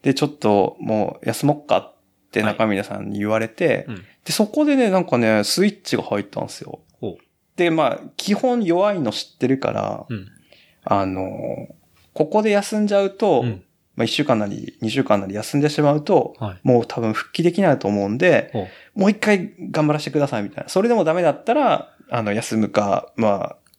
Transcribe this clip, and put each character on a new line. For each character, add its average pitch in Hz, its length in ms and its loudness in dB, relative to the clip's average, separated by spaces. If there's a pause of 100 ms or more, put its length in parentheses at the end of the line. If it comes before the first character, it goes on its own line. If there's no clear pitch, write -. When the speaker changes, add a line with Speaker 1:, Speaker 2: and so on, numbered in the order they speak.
Speaker 1:
で、 135 100 2
「ち - 80 0
ょ 147 60 4
っ - 20 -6
と 101 500 0
も 107 440 -2
う - 40 -4
休 120 200 -2
も 143 80 4
っ - 100 -18
か」 95 160 2
っ - 140 -20 (360)
て 110 120 0
中 107 240 0
峰 101 160 0
さ 101 160 -10
ん 104 100 -10
に 104 80 -8
言 104 120 -4
わ 110 100 0
れ 110 80 -4
て、 175 200 -2
Speaker 2:
は 120 60 4
い。 98 140 -4
う 120 60 -12
ん。 92 120 -16 (180)
Speaker 1:
で、 - 100 -10
そ 214 120 2
こ 302 200 0
で 285 100 2
ね、 233 160 2
な 185 80 2
ん 165 60 0
か 127 120 0
ね、 110 260 4
ス 175 220 2
イ 208 40 4
ッ 202 120 -6
チ - 160 -4
が - 60 -2
入 104 180 -4
っ 98 40 -8
た - 160 -10
ん - 40 -6
で - 80 -14
す - 80 -16
よ。 - 200 -16 (200)
Speaker 2:
ほ 113 180 -10
う。 - 40 -20 (320)
Speaker 1:
で、 170 160 2
ま 160 140 2
あ、 - 140 0 (180)
基 202 180 0
本 240 280 0
弱 180 300 2
い 180 60 -4
の 117 120 0
知 - 220 -10
っ - 60 -20
て 127 80 2
る 135 100 2
か - 140 -2
ら、 104 360 -6
Speaker 2:
う 120 60 -8
ん。 95 140 -10 (560)
Speaker 1:
あ 98 240 0
の、 95 220 -6 (840)
こ 156 140 0
こ 214 160 0
で 214 80 0
休 202 300 0
ん 208 60 2
じ 202 60 0
ゃ 202 80 4
う 196 80 0
と、 175 320 2
Speaker 2:
う 123 40 -2
ん。 101 180 -6 (320)
Speaker 1:
ま 117 80 0
あ、 - 20 2
一 107 40 -2
週 - 160 0
間 117 120 4
な 104 80 -2
り、 101 360 -12
二 110 100 -4
週 131 120 0
間 104 160 2
な 95 60 -4
り 95 80 -8
休 107 240 -4
ん 143 40 2
で 147 80 2
し 147 120 -2
ま 147 120 4
う 151 100 0
と、 156 340 0
Speaker 2:
は 101 160 -8
い。 - 80 -18
Speaker 1:
も 123 200 4
う 113 40 -4
多 - 160 -8
分 110 120 -2
復 - 180 -8
帰 - 100 -4
で 170 100 2
き 196 120 0
な 175 80 4
い - 80 2
と - 80 -4
思 101 180 0
う 101 40 -4
ん 117 100 -4
で、 165 340 2
Speaker 2:
ほ 117 80 -4
う。 90 60 -8 (320)
Speaker 1:
「も 196 80 4
う - 40 6
一 208 40 -2
回 202 380 0 (180)
頑 156 160 2
張 147 60 2
ら 151 60 -2
せ - 60 -8
て 139 60 -8
く 151 80 0
だ 139 80 2
さ 123 100 -4
い」 104 60 -2
み 98 80 -8
た - 100 -12
い - 40 -12
な。 - 40 -18
「そ 185 140 0
れ 233 40 2
で 240 60 2
も 208 100 2
ダ 160 120 2
メ 180 80 0
だ 151 80 4
っ - 120 -8
た 226 120 0
ら、 247 360 0 (200)
あ 120 100 -2
の、 104 120 -2
休 110 240 -2
む 107 120 2
か、 101 460 0
ま 101 400 0 (240)